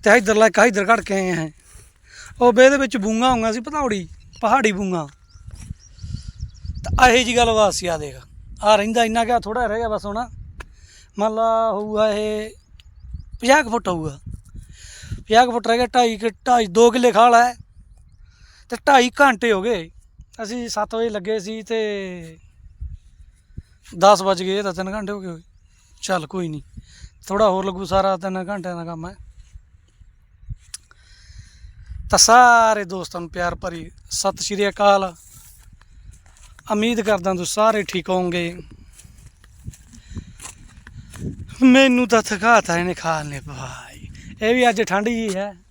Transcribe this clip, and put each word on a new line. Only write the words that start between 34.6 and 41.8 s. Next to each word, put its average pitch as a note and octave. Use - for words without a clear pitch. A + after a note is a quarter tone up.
ਅਕਾਲ। G3
ਉਮੀਦ A3
ਕਰਦਾ F#3+
ਤੁਸੀਂ E3+
ਸਾਰੇ G#3+
ਠੀਕ F3
ਹੋਵੋਗੇ। F3+
ਮੈਨੂੰ B3+